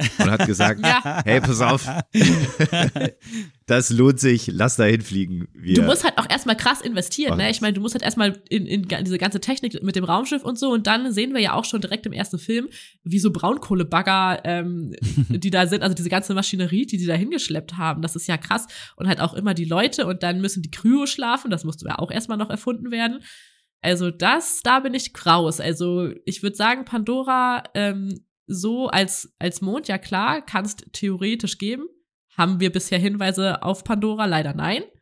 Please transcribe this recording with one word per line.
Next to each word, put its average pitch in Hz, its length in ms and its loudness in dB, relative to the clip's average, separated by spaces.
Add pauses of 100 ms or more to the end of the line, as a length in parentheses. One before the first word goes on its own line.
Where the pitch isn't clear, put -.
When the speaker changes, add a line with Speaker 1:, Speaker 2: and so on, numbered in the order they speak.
(180)
Speaker 1:
und - 140 4
hat - 140 2
gesagt, 180 340 2
Speaker 2:
<laughs> 214 40 -2
Ja. 160 400 0
Speaker 1:
„Hey, 117 160 4
pass 123 200 2
auf, 127 280 2 (240)
<laughs> 170 1500 0
das 123 240 4
lohnt 127 280 8
sich, 120 300 4
lass 107 280 2
da 113 80 4
hinfliegen.“ 98 680 0
Wir 87 220 0
Speaker 2:
Du - 60 8
musst 294 200 4
halt - 160 0
auch - 100 0
erstmal - 280 0
krass 247 240 0
investieren, 233 500 -4
Speaker 1:
machen 170 80 0
Speaker 2:
ne? 196 80 0
Speaker 1:
das. 220 100 0
Speaker 2:
Ich - 40 -12
meine, 214 140 0
du 196 60 -2
musst 226 140 -2
halt 240 80 -4
erstmal 208 460 0
in, 190 180 -2
in 190 220 -2
ga-, 190 140 -4
diese 185 160 -2
ganze 202 220 -2
Technik 247 420 -4
mit 190 120 -2
dem 185 100 0
Raumschiff 233 380 0
und 240 160 -6
so 269 140 0
und 220 160 0
dann 233 240 0
sehen 226 200 0
wir 262 80 0
ja 202 120 2
auch - 120 0
schon 220 160 -4
direkt 208 260 -6
im 214 60 -4
ersten 185 260 -4
Film, 233 300 -2 (360)
wie 175 140 0
so 196 120 4
Braunkohlebagger, 185 1120 2
ähm, 175 560 -4
Speaker 1:
<laughs> 117 280 2
Speaker 2:
die 180 220 0
da 180 160 4
sind, 196 160 0
also 190 120 2
diese 170 140 -4
ganze 190 260 0
Maschinerie, 190 520 0
die 208 120 -2
die 175 80 -2
da 170 80 2
hingeschleppt 175 600 -2
haben, 160 260 -2
das 160 140 -4
ist 165 100 -8
ja 170 100 0
krass - 300 -4 (300)
und - 100 -4
halt 190 140 2
auch 170 140 0
immer 202 200 0
die 165 120 -2
Leute 208 400 0
und - 160 -4
dann 175 180 -2
müssen 196 220 -2
die 156 80 -6
Kryo 277 360 2
schlafen, 262 440 -2
das 170 140 -2
musste 160 220 -8
ja 156 120 -4
auch - 120 -4
erstmal 226 280 -6
noch 214 120 -4
erfunden 233 400 -6
werden. 233 300 -4 (640)
Also 175 280 0
das, 220 520 0
da 254 180 4
bin 262 140 -2
ich 254 180 -6 (120)
raus. 165 360 4
Also 175 500 -2 (160)
ich - 160 -6
würd 202 140 -2
sagen, 240 280 0
Pandora, 247 800 0 (120)
ähm, 196 520 -4 (260)
so 226 360 -2
als, - 500 -2
als 175 240 -4
Mond, 220 260 -4
ja 196 80 -2
klar, 220 480 -2
kannst 202 480 -6
theoretisch 196 640 -4
geben. 247 280 -6 (520)
Haben 180 220 2
wir 185 140 2
bisher 185 260 -2
Hinweise 190 640 0
auf 196 220 -2
Pandora? 214 420 0
Leider 156 280 0
nein. 175 280 -2 (200)